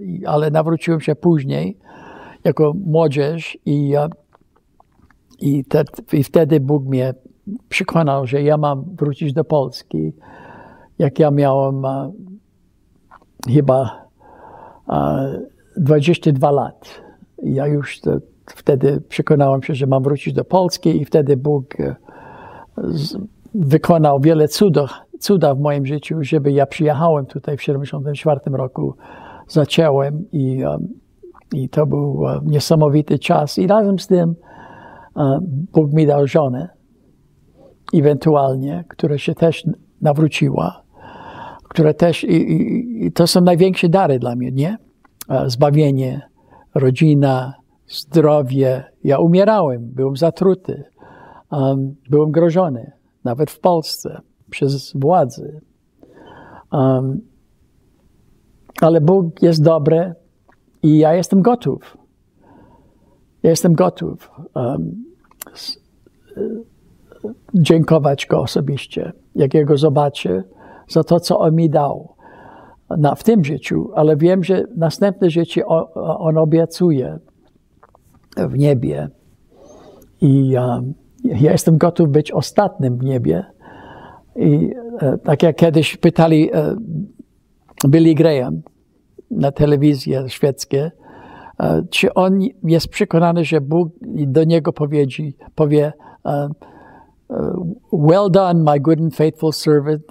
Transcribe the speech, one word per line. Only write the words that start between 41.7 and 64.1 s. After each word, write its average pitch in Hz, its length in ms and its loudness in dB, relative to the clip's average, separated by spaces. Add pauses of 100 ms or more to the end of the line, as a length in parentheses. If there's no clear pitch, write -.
też, 165 300 0
i, - 280 2
i, 208 540 -2
i 170 60 -4
to 170 160 2
są 180 140 2
największe 180 480 4
dary 160 300 2
dla 123 160 -4
mnie, 123 160 -4
nie? 151 260 -2 (520)
E, 135 200 -2
zbawienie, 139 720 0 (540)
rodzina, 135 800 2 (340)
zdrowie. 135 960 2 (200)
Ja 139 160 2
umierałem, 170 760 2
byłem 135 240 -2
zatruty, 170 680 -2 (680)
em, 135 440 -2 (140)
byłem 151 220 2
grożony, 165 600 0 (320)
nawet 131 280 -4
w - 80 -20
Polsce, - 600 -4 (280)
przez 139 460 -4
władzy. 151 640 -2 (1120)
Em, 131 480 0 (1600)
ale 165 200 4
Bóg 175 400 2
jest 165 220 4
dobry 160 500 2 (680)
i 156 140 4
ja 156 160 4
jestem 190 280 2
gotów. 240 560 -2 (1500)
Ja 165 60 4
jestem 165 240 2
gotów, 170 580 -2 (240)